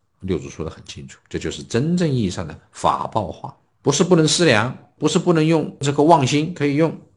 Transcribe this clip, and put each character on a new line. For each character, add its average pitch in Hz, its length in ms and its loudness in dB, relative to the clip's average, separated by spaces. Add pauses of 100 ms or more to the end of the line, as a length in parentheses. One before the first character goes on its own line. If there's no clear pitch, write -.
(200)
六 92 180 -4
祖 69 100 -12
说 78 160 -10
得 80 60 -8
很 - 140 -20
清 - 220 -18
楚， - 120 -20 (100)
这 - 100 -10
就 80 120 -6
是 73 140 -12
真 151 320 -2
正 175 120 0
意 131 140 0
义 95 80 -2
上 90 160 -8
的 69 120 -14 (120)
法 - 380 -2
报 98 220 -4
化。 - 260 -14 (260)
不 135 80 0
是 143 140 2
不 175 100 4
能 160 120 4
思 156 180 2
量， 123 320 2 (200)
不 151 120 -2
是 180 100 0
不 175 140 0
能 160 120 2
用 160 360 0
这 139 120 -2
个 143 120 2
妄 156 200 6
心， 151 300 -2
可 143 100 -4
以 143 120 0
用 156 200 0 (200)